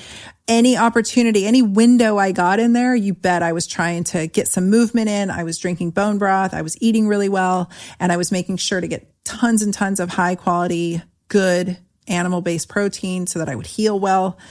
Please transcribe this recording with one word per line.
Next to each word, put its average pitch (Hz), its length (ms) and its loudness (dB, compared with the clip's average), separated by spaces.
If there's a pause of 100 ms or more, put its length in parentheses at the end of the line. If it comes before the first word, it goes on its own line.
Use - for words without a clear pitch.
(480)
any 233 280 4
opportunity, 226 720 2
any 254 160 6
window 220 560 4
I 196 140 2
got 185 260 2
in 233 140 2
there, 247 200 2
you 202 220 0
bet 175 260 0
I 170 120 0
was 170 160 -4
trying 170 360 -4
to 160 220 -4
get - 220 -2
some 185 200 0
movement 226 400 2
in. 202 220 -2
I 165 140 -6
was 165 140 -6
drinking 175 340 -4
bone 202 260 0
broth. 190 340 0
I 160 100 -6
was 160 180 -8
eating 220 260 2
really 202 220 0
well. 185 420 0 (300)
And 180 100 0
I 170 60 0
was 180 160 -2
making 180 240 -4
sure 185 240 -4
to 170 80 -6
get - 200 -10 (160)
tons 226 380 0
and 202 100 -2
tons 196 280 -2
of 175 100 -4
high 180 240 0
quality, 175 680 -2 (280)
good 180 500 0 (300)
animal-based 175 600 -2
protein 185 600 -4
so 175 100 -6
that 160 100 -6
I 131 60 -8
would - 140 -12
heal 214 320 -2
well 190 380 0 (120)